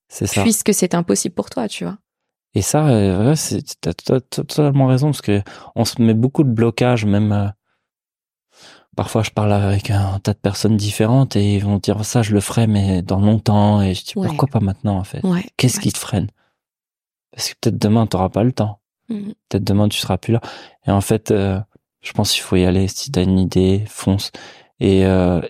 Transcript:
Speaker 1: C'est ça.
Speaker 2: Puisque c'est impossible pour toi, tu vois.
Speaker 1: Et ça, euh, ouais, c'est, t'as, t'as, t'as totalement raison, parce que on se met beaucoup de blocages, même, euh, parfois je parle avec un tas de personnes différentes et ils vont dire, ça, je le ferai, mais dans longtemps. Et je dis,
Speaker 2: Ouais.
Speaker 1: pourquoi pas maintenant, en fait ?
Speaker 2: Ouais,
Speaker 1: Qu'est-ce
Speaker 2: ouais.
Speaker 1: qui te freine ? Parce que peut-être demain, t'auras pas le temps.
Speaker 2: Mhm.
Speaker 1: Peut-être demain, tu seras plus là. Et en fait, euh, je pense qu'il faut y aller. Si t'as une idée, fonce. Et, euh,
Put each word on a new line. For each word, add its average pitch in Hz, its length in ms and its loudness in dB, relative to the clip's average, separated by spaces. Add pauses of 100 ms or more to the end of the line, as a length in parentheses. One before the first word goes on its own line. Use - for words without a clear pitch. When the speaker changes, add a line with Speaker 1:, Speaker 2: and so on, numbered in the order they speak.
Speaker 1:
C'est - 180 -6
ça. - 160 0
Speaker 2:
Puisque 214 320 2
c'est 180 220 0
impossible 180 400 -2
pour - 140 -4
toi, 233 180 -6
tu - 160 -10
vois. 185 140 -8 (560)
Speaker 1:
Et 107 80 0
ça, 151 260 0
euh, 101 420 2
ouais, 156 60 2
c'est, - 260 -4 (200)
t'as, 82 120 -4
t'as, - 280 0
t'as - 240 -8
totalement 139 420 2
raison, 131 200 2
parce 143 140 -2
que 101 200 0 (340)
on 113 80 0
se - 180 -2
met 113 120 4
beaucoup 127 320 2
de 131 40 2
blocages, 117 560 0
même, 104 280 2
euh, 101 140 -2 (1500)
parfois 110 280 -2
je - 80 -6
parle 104 200 0
avec 101 400 0
un 98 280 0
tas 104 140 -2
de - 60 -4
personnes 101 380 0
différentes 110 580 2
et 101 200 2
ils 101 100 0
vont 101 120 0
dire, 104 280 -2
ça, 120 160 0
je 104 120 0
le 104 60 4
ferai, 113 280 0
mais 98 340 2
dans 95 180 -2
longtemps. 104 640 4
Et 95 120 2
je - 120 -8
dis, - 100 -14
Speaker 2:
Ouais. 190 120 -2
Speaker 1:
pourquoi 143 200 0
pas - 140 -2
maintenant, 101 360 -2
en 92 60 -6
fait ? - 220 -12
Speaker 2:
Ouais, 180 180 -2 (140)
Speaker 1:
Qu'est-ce 127 200 0
Speaker 2:
ouais. 202 60 -10
Speaker 1:
qui - 80 0
te - 60 -8
freine ? 104 320 -4 (1080)
Parce - 140 -8
que - 100 -16
peut-être 107 180 -2
demain, 107 300 2
t'auras 92 220 -2
pas 98 140 0
le 127 100 0
temps. 104 260 -4 (300)
Speaker 2:
Mhm. 208 240 -8 (160)
Speaker 1:
Peut-être 98 160 -2
demain, 104 240 2
tu - 100 -6
seras - 180 -4
plus - 140 -4
là. 113 100 2 (460)
Et 113 40 2
en 101 100 2
fait, 110 300 -2
euh, 98 280 0 (420)
je - 120 -16
pense - 180 0
qu'il - 120 -4
faut - 120 -2
y 92 80 4
aller. 92 240 2
Si - 240 -10
t'as 90 120 0
une 95 160 2
idée, 95 480 2
fonce. - 440 -4 (500)
Et, 95 240 4
euh, 90 440 2